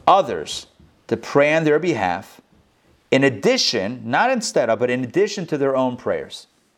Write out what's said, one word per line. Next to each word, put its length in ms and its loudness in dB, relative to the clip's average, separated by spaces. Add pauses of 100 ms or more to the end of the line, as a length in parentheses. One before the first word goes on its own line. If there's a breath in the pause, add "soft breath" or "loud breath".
others 600 0 (420)
to 80 0
pray 380 2
on 100 2
their 140 4
behalf, 600 -4 (720)
in 140 2
addition, 800 0
not 260 0
instead 400 0
of, 80 2
but 120 0
in 120 -2
addition 440 -2
to 120 -4
their 160 0
own 220 0
prayers. 500 -6 (320)